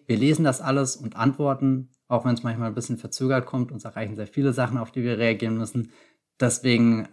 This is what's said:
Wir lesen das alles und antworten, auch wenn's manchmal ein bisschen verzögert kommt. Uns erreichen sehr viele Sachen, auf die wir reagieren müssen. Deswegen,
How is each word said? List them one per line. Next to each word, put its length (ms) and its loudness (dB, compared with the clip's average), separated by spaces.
Wir 100 0
lesen 280 4
das 160 2
alles 340 0
und 220 -10
antworten, 760 0
auch 180 0
wenn's 200 0
manchmal 240 -4
ein 60 -6
bisschen 240 -6
verzögert 480 -2
kommt. 260 -4
Uns 120 -12
erreichen 300 -10
sehr 140 -10
viele 240 2
Sachen, 260 -2
auf 140 -10
die 100 -4
wir 160 -2
reagieren 400 0
müssen. 320 -4
Deswegen, 760 4